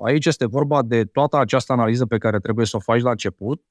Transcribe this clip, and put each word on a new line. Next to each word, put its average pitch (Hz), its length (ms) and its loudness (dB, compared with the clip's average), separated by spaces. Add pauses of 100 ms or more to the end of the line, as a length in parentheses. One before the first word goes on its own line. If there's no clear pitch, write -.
aici 139 220 2
este 151 200 0
vorba 143 360 0
de 113 220 2
toată 143 320 0
această 131 360 0
analiză 120 340 2
pe 113 120 -2
care 107 200 0
trebuie 110 280 0
să 110 100 -6
o 104 40 -2
faci 117 200 0
la 123 100 0
început, 107 600 -6